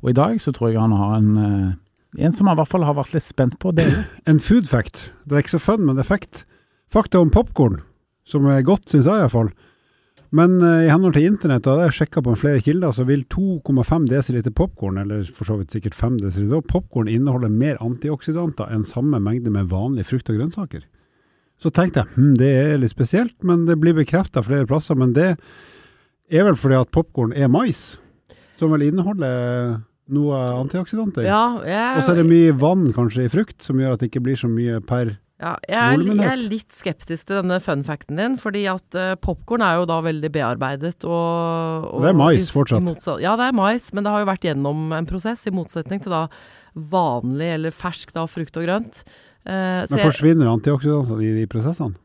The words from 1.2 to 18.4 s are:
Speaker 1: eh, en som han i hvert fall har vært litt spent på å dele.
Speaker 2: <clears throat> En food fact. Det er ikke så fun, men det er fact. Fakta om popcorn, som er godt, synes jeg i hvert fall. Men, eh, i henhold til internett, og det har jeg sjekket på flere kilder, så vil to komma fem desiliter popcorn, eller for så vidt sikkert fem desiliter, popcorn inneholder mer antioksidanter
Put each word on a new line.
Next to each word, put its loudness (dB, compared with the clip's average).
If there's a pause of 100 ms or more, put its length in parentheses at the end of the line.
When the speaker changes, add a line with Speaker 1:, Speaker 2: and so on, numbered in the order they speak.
Speaker 1:
eh, -2
en 2
som 2
han 4
i 0
hvert -2
fall 0
har 0
vært -6
litt 0
spent -2
på -4
å -2
dele. 2 (100)
Speaker 2:
<clears throat> -10
En 6
food 2
fact. -4 (160)
Det -6
er 2
ikke -2
så -2
fun, 0
men 2
det 0
er 0
fact. -12 (480)
Fakta 4
om 6
popcorn, 2 (420)
som 0
er 4
godt, 2
synes 4
jeg 2
i 2
hvert 2
fall. 0 (800)
Men, 6
eh, 6
i 6
henhold 6
til 4
internett, 0
og 4
det 2
har 4
jeg -4 (100)
sjekket -2
på 2
flere 2
kilder, 0
så -2
vil 2
to -2
komma 2
fem 0
desiliter 0
popcorn, -2
eller -4
for -12
så -4
vidt -8
sikkert -6
fem -2
desiliter, -2
popcorn -2
inneholder 0
mer 0
antioksidanter -6